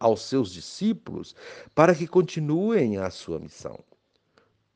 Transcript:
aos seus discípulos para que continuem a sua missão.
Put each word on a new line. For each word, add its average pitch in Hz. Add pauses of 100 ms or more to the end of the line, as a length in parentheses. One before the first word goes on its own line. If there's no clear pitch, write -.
aos 113
seus 123
discípulos - (380)
para 165
que 160
continuem 160
a 95
sua 82
missão. 78 (960)